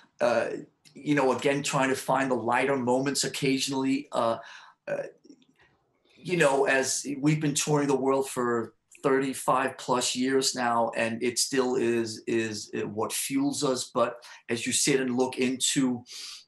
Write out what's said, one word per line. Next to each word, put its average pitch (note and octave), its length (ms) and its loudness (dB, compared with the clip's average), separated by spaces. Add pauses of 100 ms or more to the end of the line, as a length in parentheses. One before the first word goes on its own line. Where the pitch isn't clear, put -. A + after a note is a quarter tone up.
(200)
uh, A#2 260 2 (500)
you - 180 0
know, C3 240 4
again, C#3 240 0
trying C3+ 280 0
to C3 60 0
find C3+ 360 0
the B2 40 0
lighter B2 400 0
moments C3 480 0
occasionally. C3+ 880 0
Uh, A#2 260 0 (500)
uh, - 160 -4 (1120)
you E3+ 220 -4
know, C#3 280 4
as C3 400 2 (140)
we've D3+ 200 2
been D3 140 0
touring D3 340 0
the C#3 80 4
world C3+ 340 0
for A#2+ 440 -2 (300)
thirty-five C3+ 760 0
plus B2+ 380 0
years C3 400 2
now, A#2 400 2
and A2+ 260 -2
it A#2+ 160 -2
still B2+ 380 0
is, A#2 500 0
is, A2 480 -2
uh, A2+ 140 -4
what G#2 240 -4
fuels C#3 500 -2
us. C3 320 -2
But A#2+ 300 0 (240)
as A#2 180 -2
you B2+ 60 -2
sit C3+ 300 2
and B2 160 -2
look B2 200 0
into, B2+ 680 0 (420)